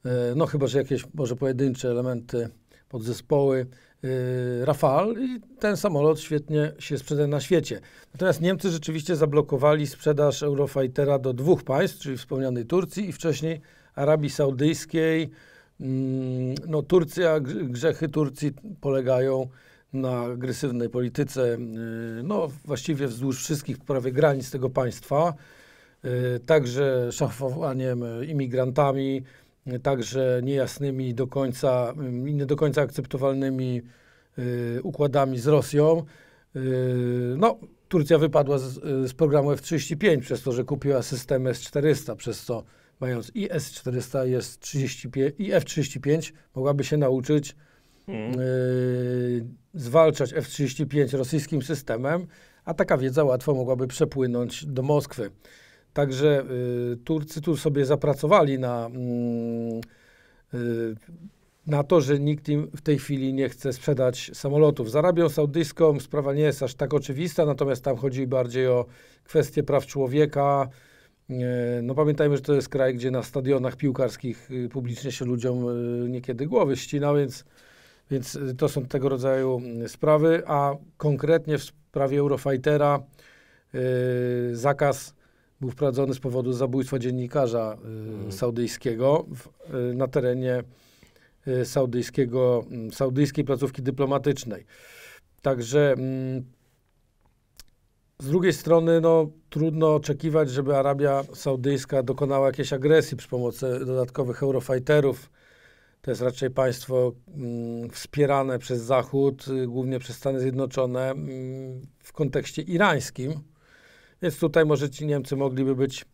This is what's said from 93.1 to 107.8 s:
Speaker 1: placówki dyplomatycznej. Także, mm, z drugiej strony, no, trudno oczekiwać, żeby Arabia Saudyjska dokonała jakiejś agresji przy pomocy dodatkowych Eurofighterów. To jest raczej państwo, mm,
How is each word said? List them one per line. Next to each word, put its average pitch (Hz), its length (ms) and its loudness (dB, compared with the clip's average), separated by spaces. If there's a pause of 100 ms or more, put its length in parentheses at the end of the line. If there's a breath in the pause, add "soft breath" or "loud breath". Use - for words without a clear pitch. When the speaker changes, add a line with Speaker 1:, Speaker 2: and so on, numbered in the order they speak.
Speaker 1:
placówki 131 380 -2
dyplomatycznej. 135 840 -2 (800 loud breath)
Także, 135 500 2
mm, 131 520 -2 (1700)
z 131 80 -12
drugiej 175 260 4
strony, 165 480 4
no, 160 300 4 (200)
trudno 156 440 2
oczekiwać, 151 560 0
żeby 139 260 0
Arabia 139 480 2 (100)
Saudyjska 135 680 0
dokonała 135 440 0
jakiejś 135 260 -2
agresji 147 440 4
przy - 120 -16
pomocy 123 580 -4
dodatkowych 127 560 -2
Eurofighterów. 135 880 2 (720 soft breath)
To 135 80 -6
jest 113 120 -2
raczej 127 280 -2
państwo, 127 600 0 (240)
mm, 117 540 -8